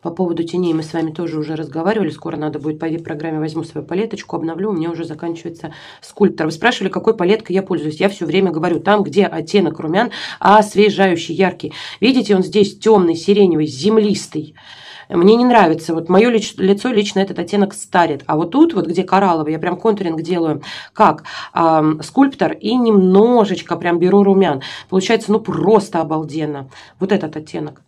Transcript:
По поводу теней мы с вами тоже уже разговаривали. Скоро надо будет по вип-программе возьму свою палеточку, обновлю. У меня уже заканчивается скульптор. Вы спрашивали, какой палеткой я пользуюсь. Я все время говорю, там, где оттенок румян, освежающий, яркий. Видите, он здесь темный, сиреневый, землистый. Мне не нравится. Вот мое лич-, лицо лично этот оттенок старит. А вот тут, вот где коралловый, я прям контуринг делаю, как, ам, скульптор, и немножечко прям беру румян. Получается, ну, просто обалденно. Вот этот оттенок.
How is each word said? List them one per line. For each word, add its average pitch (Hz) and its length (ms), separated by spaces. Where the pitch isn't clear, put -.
По 165 100
поводу 170 320
теней 175 300
мы 160 80
с 156 120
вами 160 180
тоже 156 260
уже 151 180
разговаривали. 165 540
Скоро - 280
надо 151 200
будет 151 220
по 165 60
вип-программе 160 540
возьму 156 260
свою 147 200
палеточку, 190 520
обновлю. 165 320
У 208 40
меня 170 180
уже 165 120
заканчивается 165 720
скульптор. - 460
Вы 156 80
спрашивали, 190 360
какой 190 280
палеткой 185 360
я 190 100
пользуюсь. 156 360
Я 190 80
все 196 180
время 180 260
говорю, 165 280
там, 214 240
где 185 220
оттенок 160 560
румян, 190 300
освежающий, 196 960
яркий. 175 380
Видите, 226 340
он 185 100
здесь 196 360
темный, 185 360
сиреневый, 180 520
землистый. 165 880
Мне 190 280
не 247 100
нравится. 185 480
Вот 160 160
мое 208 220
лич-, 214 260
лицо 202 340
лично 208 280
этот 196 180
оттенок 196 380
старит. 160 500
А 160 100
вот 165 140
тут, 320 240
вот 165 140
где 175 160
коралловый, 170 500
я 160 60
прям 175 180
контуринг 196 460
делаю, 165 400
как, 165 320
ам, 156 480
скульптор, 254 520
и 208 200
немножечко 208 1000
прям 170 240
беру 190 240
румян. 185 400
Получается, 214 420
ну, 220 80
просто 185 600
обалденно. 151 720
Вот 190 120
этот 170 260
оттенок. 151 500